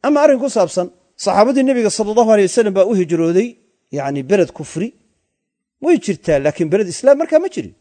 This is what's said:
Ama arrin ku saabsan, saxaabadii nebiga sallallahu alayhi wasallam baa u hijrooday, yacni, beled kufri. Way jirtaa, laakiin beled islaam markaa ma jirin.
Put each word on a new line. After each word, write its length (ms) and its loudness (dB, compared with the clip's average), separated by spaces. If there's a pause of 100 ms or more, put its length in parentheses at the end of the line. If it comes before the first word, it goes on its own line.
Ama 180 2
arrin 180 4
ku 100 -4
saabsan, 380 -2 (320)
saxaabadii 440 2
nebiga 260 0
sallallahu 420 0
alayhi 160 4
wasallam 260 0
baa 120 4
u 80 -2
hijrooday, 540 0 (460)
yacni, 300 -6
beled 280 0
kufri. 360 -12 (960)
Way 160 2
jirtaa, 420 -2
laakiin 300 -2
beled 180 0
islaam 300 2
markaa 220 0
ma 100 -4
jirin. 320 -10